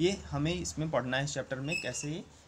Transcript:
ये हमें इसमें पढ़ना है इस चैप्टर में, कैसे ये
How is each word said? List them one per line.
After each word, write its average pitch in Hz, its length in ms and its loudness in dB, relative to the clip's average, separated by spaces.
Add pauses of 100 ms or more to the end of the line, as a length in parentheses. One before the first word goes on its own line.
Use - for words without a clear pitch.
ये 175 100 8
हमें 156 440 0
इसमें 160 360 -2
पढ़ना 127 260 2
है 139 80 2
इस 147 100 -4
चैप्टर 131 260 -4
में, 139 220 -4
कैसे 127 260 -4
ये 165 160 -4 (240)